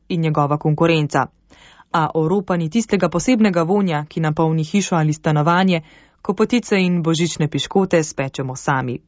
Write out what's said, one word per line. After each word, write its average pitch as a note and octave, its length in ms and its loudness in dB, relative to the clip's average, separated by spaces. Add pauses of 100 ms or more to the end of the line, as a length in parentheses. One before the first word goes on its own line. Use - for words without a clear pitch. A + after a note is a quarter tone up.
in E3+ 120 -2
njegova D#3 380 0
konkurenca. D#3 680 0 (640)
A D#3+ 220 0
Evropa F3+ 420 0
ni D#3+ 140 -4
tistega G3+ 380 0
posebnega G3 540 2
vonja, E3+ 460 0
ki - 120 -6
napolni D#3+ 440 0
hišo - 320 -2
ali D#3 160 2
stanovanje, E3 720 2 (400)
ko G3+ 120 -4
potice A3 460 0
in F3+ 220 0
božične D#3+ 460 0
piškote F3 540 0
spečemo C3+ 540 -6
sami. B2+ 520 -2